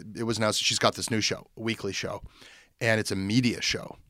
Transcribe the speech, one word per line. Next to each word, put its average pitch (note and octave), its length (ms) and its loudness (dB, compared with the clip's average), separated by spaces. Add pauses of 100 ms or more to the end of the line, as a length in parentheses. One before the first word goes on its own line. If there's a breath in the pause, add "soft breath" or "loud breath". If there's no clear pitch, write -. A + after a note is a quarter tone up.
(140)
it A2 80 -6
was A2+ 160 0
announced G#2+ 240 2
she's A2+ 160 2
got A2+ 160 4
this - 160 -4
new A2 100 2
show, - 360 -2
a - 40 -10
weekly A2 320 -2
show, F#2 300 -6 (580 soft breath)
and A2 200 4
it's G2+ 100 -2
a G#2 60 -2
media G#2 440 2
show. - 360 -4 (140)